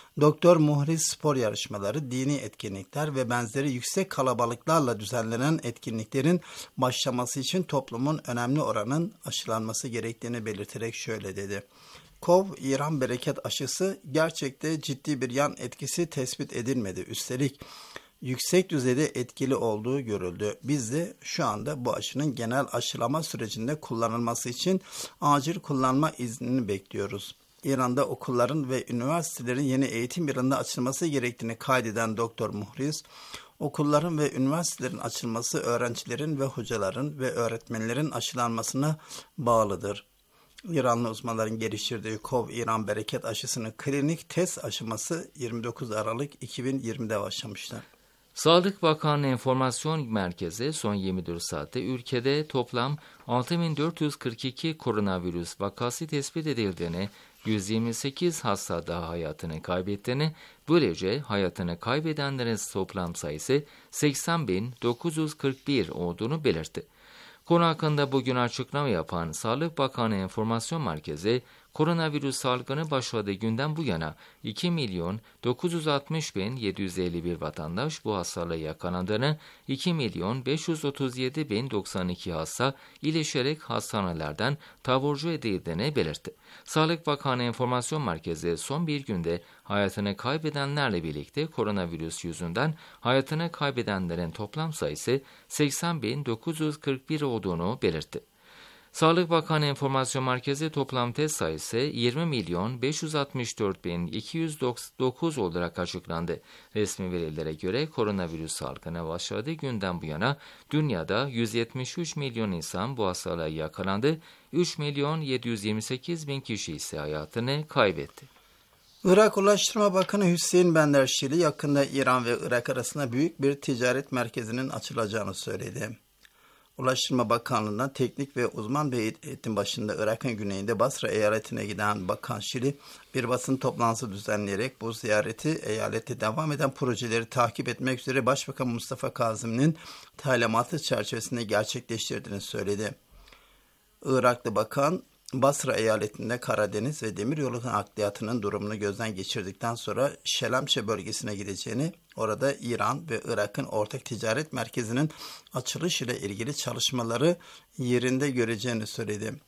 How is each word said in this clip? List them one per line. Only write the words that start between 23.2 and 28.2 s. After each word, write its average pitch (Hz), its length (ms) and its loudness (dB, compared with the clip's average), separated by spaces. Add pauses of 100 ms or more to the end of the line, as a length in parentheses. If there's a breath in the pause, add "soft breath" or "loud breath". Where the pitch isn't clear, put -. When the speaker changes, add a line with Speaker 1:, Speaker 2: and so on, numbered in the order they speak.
Speaker 1:
sürecinde 120 560 -4
kullanılması 117 680 -2
için 180 320 2 (400 loud breath)
acil 147 380 4
kullanma 131 580 4
iznini 120 500 -2
bekliyoruz. 101 680 -4 (280)
İran'da 127 440 2
okulların 127 640 2